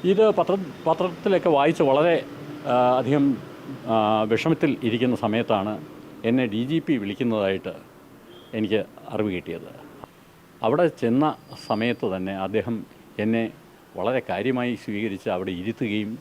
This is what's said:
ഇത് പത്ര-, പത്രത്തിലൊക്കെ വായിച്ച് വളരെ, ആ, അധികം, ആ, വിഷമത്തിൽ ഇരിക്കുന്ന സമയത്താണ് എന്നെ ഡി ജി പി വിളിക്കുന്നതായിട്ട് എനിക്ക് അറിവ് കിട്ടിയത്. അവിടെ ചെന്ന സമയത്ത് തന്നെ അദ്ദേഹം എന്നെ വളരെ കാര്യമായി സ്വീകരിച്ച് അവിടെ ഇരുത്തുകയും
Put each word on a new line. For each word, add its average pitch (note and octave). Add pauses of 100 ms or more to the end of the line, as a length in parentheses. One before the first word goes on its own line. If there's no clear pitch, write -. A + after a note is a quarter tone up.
ഇത് G3+
പത്ര-, F#3 (160)
പത്രത്തിലൊക്കെ F3
വായിച്ച് D3
വളരെ, D3+ (440)
ആ, B2
അധികം, C3+ (500)
ആ, A2
വിഷമത്തിൽ C#3
ഇരിക്കുന്ന A#2+
സമയത്താണ് G#2+ (440)
എന്നെ B2
ഡി A2
ജി D#3
പി -
വിളിക്കുന്നതായിട്ട് G2+ (800)
എനിക്ക് G#2+ (240)
അറിവ് G#2+
കിട്ടിയത്. E2+ (920)
അവിടെ D#3
ചെന്ന C3 (320)
സമയത്ത് A2+
തന്നെ F#2+
അദ്ദേഹം G#2 (340)
എന്നെ A2+ (440)
വളരെ A2+
കാര്യമായി B2
സ്വീകരിച്ച് G#2
അവിടെ F#2+
ഇരുത്തുകയും G#2+